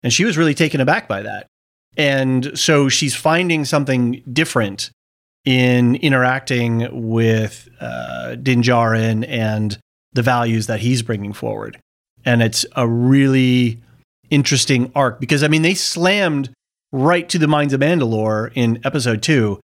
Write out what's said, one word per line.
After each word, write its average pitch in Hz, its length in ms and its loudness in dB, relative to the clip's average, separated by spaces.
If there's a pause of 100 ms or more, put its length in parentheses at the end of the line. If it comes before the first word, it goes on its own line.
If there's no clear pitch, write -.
And 123 100 -2
she - 120 2
was 196 140 0
really 160 160 2
taken 151 260 0
aback 147 260 0
by 98 160 -6
that. 101 240 -12 (520)
And 135 600 0
so 143 300 4
she's 131 260 -2
finding 165 520 0
something 131 560 0 (100)
different 120 580 -2 (540)
in 123 520 4
interacting 127 920 0 (220)
with, 113 580 0 (120)
uh, 120 560 -10
Din 123 260 2
Djarin 113 680 2
and 107 480 -4 (380)
the 123 80 0
values 117 440 0
that 110 140 -4
he's 120 220 0
bringing 104 320 -6
forward. 110 440 -10 (460)
And 120 180 2
it's 113 220 0 (120)
a 123 120 0
really 127 960 2 (480)
interesting 135 640 0
arc 127 260 0
because, 139 220 0
I 151 60 2
mean, 156 140 2
they 175 120 2
slammed 175 760 -2 (420)
right 160 360 0
to 180 100 -2
the 151 100 2
mines 147 260 2
of 135 60 0
Mandalore 113 720 0
in 117 300 0
episode 120 380 -2
two. 110 480 0